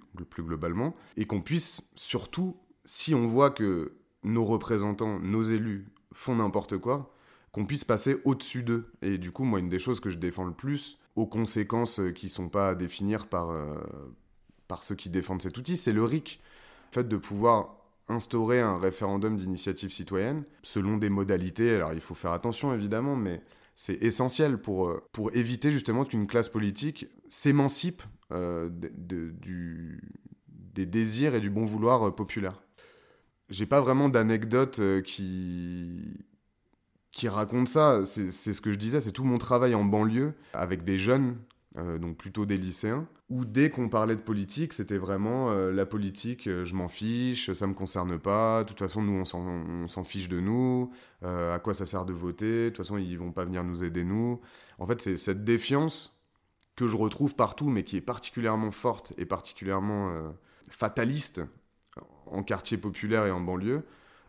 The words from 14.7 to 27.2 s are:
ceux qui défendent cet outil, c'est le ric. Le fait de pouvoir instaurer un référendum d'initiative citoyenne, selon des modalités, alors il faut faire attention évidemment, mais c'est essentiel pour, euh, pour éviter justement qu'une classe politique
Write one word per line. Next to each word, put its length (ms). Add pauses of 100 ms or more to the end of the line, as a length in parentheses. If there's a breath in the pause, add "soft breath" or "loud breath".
ceux 100
qui 140
défendent 320
cet 160
outil, 180
c'est 160
le 140
ric. 340 (520 soft breath)
Le 100
fait 80
de 80
pouvoir 580 (320)
instaurer 540
un 160
référendum 580
d'initiative 560
citoyenne, 540 (160 soft breath)
selon 360
des 120
modalités, 640
alors 160
il 80
faut 160
faire 160
attention 420
évidemment, 440
mais 240 (340 soft breath)
c'est 260
essentiel 560
pour, 300
euh, 240
pour 240
éviter 360
justement 340
qu'une 220
classe 200
politique 600 (200)